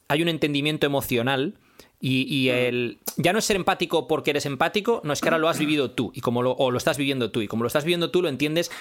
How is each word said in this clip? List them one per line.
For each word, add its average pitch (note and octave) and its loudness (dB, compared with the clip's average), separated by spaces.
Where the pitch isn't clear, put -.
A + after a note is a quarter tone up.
hay D3+ 2
un E3+ 2
entendimiento D3+ 0
emocional C3+ 0
y, C3 0
y C3 2
el, B2 0
ya E3+ 2
no A3 2
es G#3 -2
ser G#3+ 0
empático F3 0
porque D3 0
eres C#3+ 0
empático, E3 0
no, D3 -2
es - -2
que - 0
ahora E3 4
lo D#3+ 2
has C#3+ -2
vivido D3 0
tú A2+ -2
y - -10
como A#2+ 0
lo, B2+ 2
o B2+ 2
lo B2 0
estás C#3+ 0
viviendo C3+ -2
tú, A#2+ 0
y G2+ -2
como A2+ -2
lo A#2+ 0
estás C#3+ 0
viviendo E3+ 0
tú F3+ 2
lo E3 0
entiendes D3+ 0